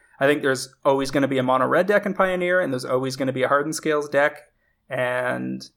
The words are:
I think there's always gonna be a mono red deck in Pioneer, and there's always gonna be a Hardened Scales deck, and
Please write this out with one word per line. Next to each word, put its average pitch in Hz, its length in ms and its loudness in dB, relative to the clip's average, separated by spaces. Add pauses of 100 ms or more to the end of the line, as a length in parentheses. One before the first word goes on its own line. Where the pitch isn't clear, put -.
(180)
I 135 80 2
think 143 160 2
there's 131 320 -2 (100)
always 139 280 2
gonna 139 160 2
be 135 100 0
a 127 60 2
mono 127 240 2
red 160 180 2
deck 202 200 2
in 196 80 -2
Pioneer, 180 460 0
and 147 120 -2
there's 127 120 -4
always 131 300 -2
gonna 131 180 -2
be 131 120 -2
a 120 40 0
Hardened 147 280 0
Scales 151 320 -2
deck, 147 400 0 (400)
and 127 880 -4